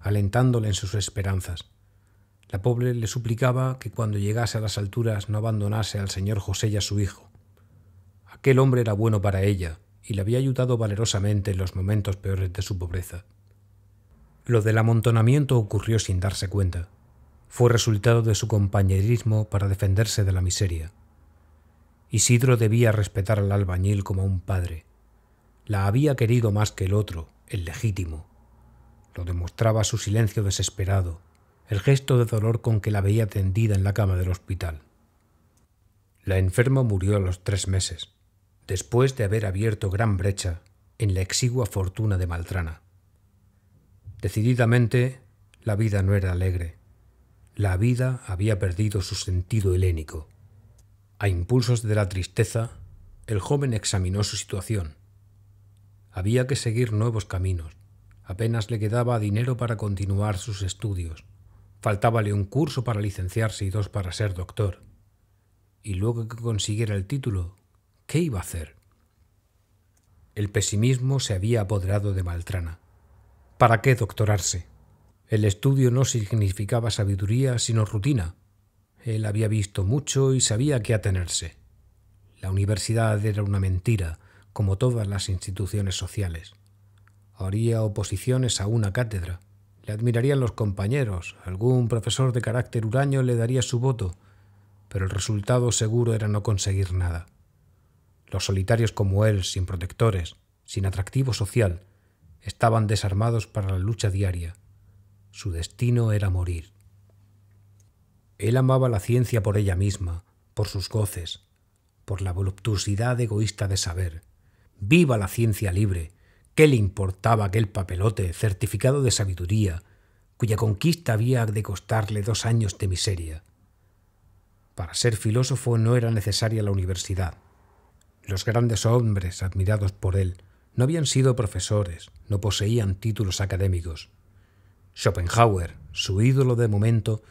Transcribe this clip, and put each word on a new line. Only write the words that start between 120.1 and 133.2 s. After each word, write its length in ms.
cuya 200
conquista 560
había 340
de 160
costarle 600
dos 220
años 340
de 100
miseria? 560
Para 200
ser 220
filósofo 640
no 180
era 140
necesaria 520
la 100
universidad. 640
Los 200
grandes 400
hombres 580
admirados 500
por 240
él 260
no 100
habían 220
sido 300
profesores, 760
no 120
poseían 560
títulos 440